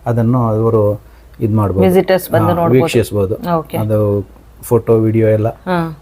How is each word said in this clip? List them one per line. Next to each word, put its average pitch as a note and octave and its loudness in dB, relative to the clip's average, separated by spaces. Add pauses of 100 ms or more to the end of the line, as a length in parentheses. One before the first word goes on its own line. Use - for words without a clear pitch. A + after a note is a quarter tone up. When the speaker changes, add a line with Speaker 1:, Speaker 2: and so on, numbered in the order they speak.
Speaker 1:
ಅದನ್ನು A#2 0
ಅವರು A2 0 (380)
ಇದ್ G#2+ 0
ಮಾಡ್ಬೋದು. G#2+ 2
Speaker 2:
ವಿಸಿಟರ್ಸ್ F#3 2
ಬಂದು E3 0
Speaker 1:
ಹಾ, F3 2
Speaker 2:
ನೋಡ್ಬೋದು. E3+ 0
Speaker 1:
ವೀಕ್ಷಿಸ್ಬೋದು. A#2+ 0
Speaker 2:
ಓಕೆ. D#3 -8
Speaker 1:
ಅದು G#2+ -2 (340)
ಫೋಟೋ, A2+ 0
ವಿಡಿಯೋ A2 2
ಎಲ್ಲ G#2+ 2
Speaker 2:
ಹಾ, E3 -6